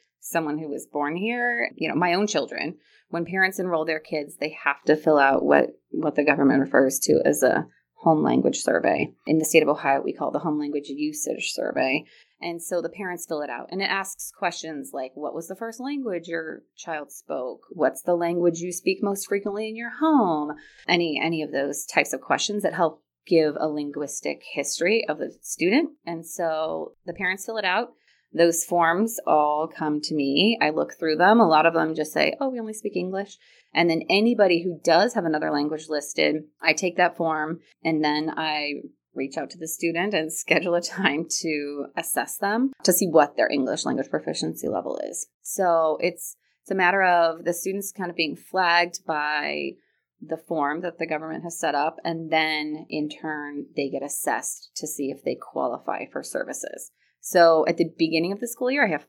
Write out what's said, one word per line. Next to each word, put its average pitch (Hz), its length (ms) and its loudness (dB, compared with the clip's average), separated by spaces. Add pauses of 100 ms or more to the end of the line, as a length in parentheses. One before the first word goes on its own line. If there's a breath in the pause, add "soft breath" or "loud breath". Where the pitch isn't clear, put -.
(200 soft breath)
someone 160 380 -4
who 160 100 -8
was 143 180 -8
born 147 300 -4
here, 240 600 -2
you 160 120 -4
know, 151 60 -2
my 175 200 2
own 202 120 2
children, 151 500 -4 (320 soft breath)
when 165 160 -4
parents 190 340 0
enroll 175 280 0
their 156 140 -2
kids, 147 360 -6
they 151 180 -6 (100)
have 143 200 0
to 151 120 6
fill 151 220 6
out 135 260 6
what, 143 260 6 (200)
what 156 260 -2
the 147 80 4
government 139 360 4
refers 135 400 4
to - 240 4
as 147 180 2
a - 240 4 (360 soft breath)
home 156 200 4
language 131 360 2
survey. - 540 2 (140)
In 156 120 4
the 160 60 0
state 156 180 6
of 156 60 0
Ohio, 147 340 0
we 139 100 -4
call - 160 -4
it - 40 -4
the 147 80 0
home 151 180 -2
language 147 300 -6
usage 147 640 -6
survey. 131 520 -2 (360 soft breath)
And 170 220 -8
so 175 180 -4
the 165 100 -4
parents 180 360 -8
fill 156 140 -6
it 143 100 -6
out, 120 220 -10
and 190 100 -4
it - 80 0
asks 196 480 -6
questions 160 540 -6
like, 131 240 -8
"What 143 180 -8
was 165 140 -8
the - 80 -12
first 226 240 -10
language 247 480 -6
your 165 340 -8 (140)
child 151 340 -10
spoke? 131 600 -8
What's 151 320 0
the 175 120 2
language 170 460 2
you 180 120 -6
speak 190 300 -2
most 202 240 -2
frequently 202 420 -4
in 220 60 -10
your 233 240 -10
home?" 185 540 4 (340 loud breath)
Any, 170 340 2
any 160 220 0
of 147 80 -6
those 143 360 -4
types - 260 2
of 135 80 -4
questions 208 420 -2
that 196 120 0
help 160 280 0 (240)
give 156 320 4
a 151 100 0
linguistic 147 720 -6 (100)
history 175 560 0
of 151 100 -2
the 135 140 -6 (100)
student. 202 480 2 (160)
And 170 180 -8
so 160 680 -4 (140)
the 180 60 -6
parents 190 320 -4
fill 226 140 -8
it 202 60 -2
out. 202 240 0 (440)
Those 165 320 4
forms 175 640 2
all 151 400 4
come 151 360 -2
to - 120 -4
me. 147 460 2
I 151 100 2
look 151 260 -2
through 156 200 0
them. 202 240 8
A 190 80 6
lot 156 180 6
of 165 80 4
them 160 220 0
just 151 160 -4
say, 151 280 2
"Oh, 269 100 -2
we 247 100 -6
only 220 140 -8
speak 214 200 -8
English." 185 420 -6 (380 soft breath)
And 170 160 4
then 160 180 0
anybody 202 540 4
who 175 220 -4
does 180 300 6
have 202 100 0
another 156 260 0
language 151 380 -2
listed, 151 560 0 (180)
I 160 100 2
take 170 260 -4
that 175 180 2
form 160 420 -2 (240 soft breath)
and 160 220 0
then 151 300 0
I 151 400 -4 (400)
reach 135 220 -6
out 143 140 -6
to 180 80 -20
the 160 100 -12
student 170 460 -2
and 160 180 -2
<laughs> - 120 -8
schedule 170 300 0
a 175 60 2
time 170 460 -2 (140)
to 147 460 -4 (100)
assess - 420 -4
them 226 340 0 (120)
to 185 80 4
see 185 140 2
what 151 300 6
their - 140 2
English 135 340 -2
language 127 240 -2
proficiency 156 600 -6
level - 360 -4
is. - 220 -10 (160)
So 165 580 2
it's, - 360 -4 (260)
it's - 80 -8
a 196 40 -2
matter 190 280 4
of 170 420 4
the 175 80 2
students 196 400 -6
kind 185 180 -6
of 170 60 -12
being 160 200 -2
flagged 175 680 0
by 147 640 -4 (480)
the 160 160 -8
form 156 460 -4
that 170 160 -8
the 160 80 -6
government 160 380 -6
has 170 140 -12
set 151 160 -2
up, 147 300 0
and 165 260 -6
then 156 580 0
in 151 200 -4
turn 147 580 -8 (100)
they 139 120 -2
get 135 140 -6
assessed - 720 -6
to - 100 -8
see 139 240 -6
if - 140 -12
they - 120 -2
qualify - 760 -6
for - 100 -8
services. - 680 -10 (300)
So 165 460 6
at 170 100 2
the 170 220 2
beginning 160 340 0
of 202 80 -10
the 240 80 -4
school 247 220 -2
year, 285 160 2
I 190 40 2
have - 180 -4